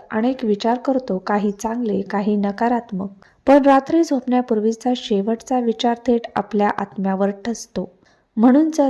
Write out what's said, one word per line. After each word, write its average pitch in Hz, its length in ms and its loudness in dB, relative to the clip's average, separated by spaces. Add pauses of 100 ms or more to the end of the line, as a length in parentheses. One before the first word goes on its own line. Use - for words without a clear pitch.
(120)
अनेक 247 340 -2
विचार 226 320 0
करतो, 254 400 -2
काही 208 340 -2
चांगले, 220 500 -4
काही 202 340 -2
नकारात्मक, 202 760 -4 (380)
पण 277 140 8
रात्री 277 420 4
झोपण्यापूर्वीचा 247 920 0
शेवटचा 226 640 -2
विचार 233 380 0 (100)
थेट 233 140 2 (140)
आपल्या 208 420 0
आत्म्यावर 196 520 -2 (160)
ठसतो. 214 440 -8 (480)
म्हणून 262 360 6
जर 277 160 2